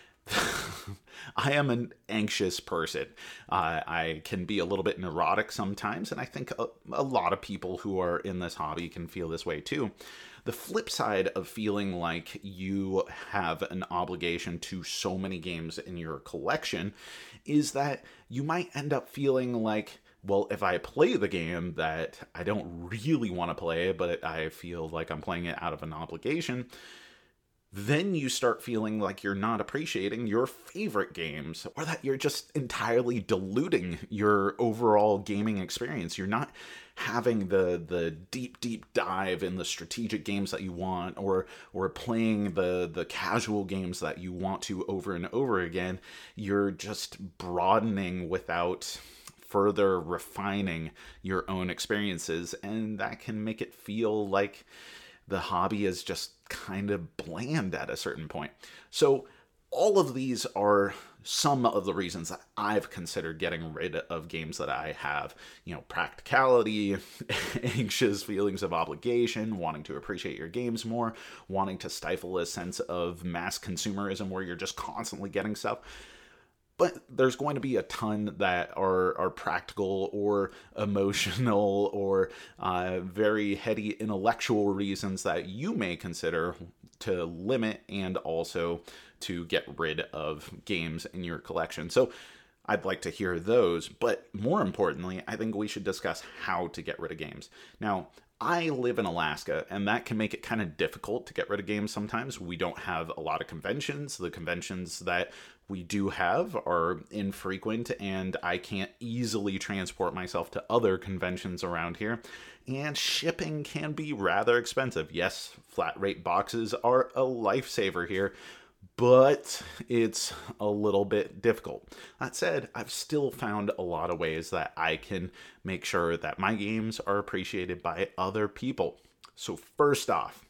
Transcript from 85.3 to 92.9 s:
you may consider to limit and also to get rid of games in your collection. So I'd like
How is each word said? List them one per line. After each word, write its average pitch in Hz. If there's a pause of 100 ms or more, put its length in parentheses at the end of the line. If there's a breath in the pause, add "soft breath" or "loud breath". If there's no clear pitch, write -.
you 143
may 98
consider 85 (440)
to 90
limit 104
and 95
also 85 (400 loud breath)
to 87
get 82 (140)
rid 80 (120)
of 76 (140)
games 82
in 90
your 85
collection. 82
So 123 (560 loud breath)
I'd 104
like 95